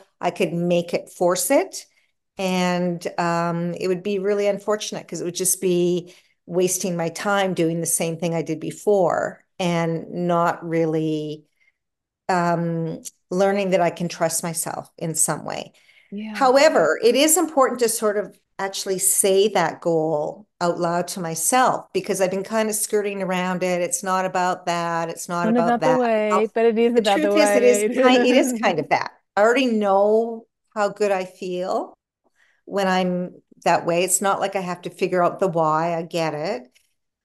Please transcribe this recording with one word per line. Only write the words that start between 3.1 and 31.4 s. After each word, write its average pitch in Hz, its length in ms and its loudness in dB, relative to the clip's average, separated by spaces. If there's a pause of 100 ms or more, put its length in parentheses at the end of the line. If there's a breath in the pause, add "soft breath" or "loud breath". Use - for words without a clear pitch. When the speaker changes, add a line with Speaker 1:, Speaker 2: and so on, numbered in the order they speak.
Speaker 1:
um, 170 560 -2
it - 120 -4
would 180 160 -2
be 202 160 -4
really 202 280 0
unfortunate 202 600 -4
'cause 170 140 -10
it 151 40 -6
would 175 100 -6
just - 260 -2
be 175 520 0 (320 loud breath)
wasting 180 500 -2
my 170 140 -2
time 196 440 0
doing 165 260 0
the 165 80 -4
same 165 300 -2
thing 165 180 -4
I 165 60 -2
did 156 180 -6
before 180 840 0 (160)
and 175 680 -2
not 170 400 0
really, 156 760 -2 (840)
um, 170 720 -2 (300)
learning 196 400 0
that 180 100 4
I 170 80 2
can 170 180 -6
trust - 360 -4
myself - 540 -8
in 165 180 -6
some - 300 -2
way. - 280 -10 (380 soft breath)
Speaker 2:
Yeah. 214 220 -10
Speaker 1:
However, 254 680 4
it 240 120 6
is 311 220 4
important 262 440 2
to 226 80 2
sort 214 280 0
of 190 220 -6 (200)
actually 190 400 -4
say 196 500 4
that 180 320 0
goal 156 680 -2 (140)
out 175 180 0
loud 175 300 -2
to 202 100 -8
myself, 185 760 0
because 185 280 -2
I've 180 100 0
been 190 120 -4
kinda 220 300 -2
skirting 202 480 -4
around 180 420 -2
it. 180 180 0
It's 175 220 -4
not 185 220 0
about 180 420 -2
that. 170 420 -2
It's - 200 -10
not 175 200 0
Speaker 2:
Not 240 80 2
Speaker 1:
about 233 220 2
Speaker 2:
about 247 40 -6
the 262 80 4
Speaker 1:
that. 254 100 2 (280)
Well, 208 120 2
Speaker 2:
weight, 220 120 -2
but 226 120 2
it 226 120 2
is 233 180 4
Speaker 1:
the 240 60 4
Speaker 2:
about 208 200 2
the 202 100 2
Speaker 1:
truth 208 40 2
is, - 200 4
it 240 80 4
is 247 200 4
Speaker 2:
weight. 220 100 0
Speaker 1:
ki-, 254 360 4
it 247 60 6
is 262 180 2
Speaker 2:
<laughs> 220 100 -4
Speaker 1:
kind 180 160 2
of - 100 -2
that. - 240 0 (220)
I 196 60 2
already 247 260 4
know 214 800 2 (280)
how 208 140 0
good 202 220 0
I 185 140 -2
feel 185 680 -6 (720)